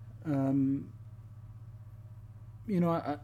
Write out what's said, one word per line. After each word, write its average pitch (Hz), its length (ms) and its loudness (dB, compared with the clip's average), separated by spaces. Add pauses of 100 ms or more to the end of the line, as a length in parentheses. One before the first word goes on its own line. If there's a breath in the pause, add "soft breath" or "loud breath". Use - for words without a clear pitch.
(260)
um, 135 640 4 (1800)
you 196 120 4
know, 170 120 8
I, 165 60 4
I, 147 260 0